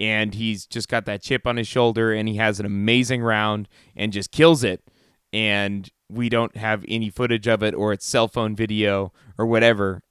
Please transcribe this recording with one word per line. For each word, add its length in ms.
and 340
he's 320
just 220
got 160
that 180
chip 240
on 120
his 100
shoulder 440
and 160
he 80
has 220
an 80
amazing 560
round 460
and 180
just 200
kills 320
it, 180
and 580
we 180
don't 280
have 320
any 200
footage 380
of 160
it, 120
or 180
it's 120
cell 220
phone 300
video 560
or 80
whatever. 640